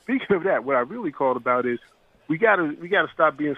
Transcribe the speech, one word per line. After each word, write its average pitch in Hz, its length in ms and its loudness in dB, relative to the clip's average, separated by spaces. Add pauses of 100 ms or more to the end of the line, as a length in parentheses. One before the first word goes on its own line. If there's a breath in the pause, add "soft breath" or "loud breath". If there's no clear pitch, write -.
speaking 233 320 0
of 165 80 -2
that, 156 200 0
what 135 120 0
I 123 60 2
really 175 300 -6
called 131 240 0
about 123 300 0
is 120 140 -2 (480)
we 160 100 -2
gotta, 175 420 2
we 170 80 -12
gotta 170 260 0
stop 156 240 2
being 147 200 -2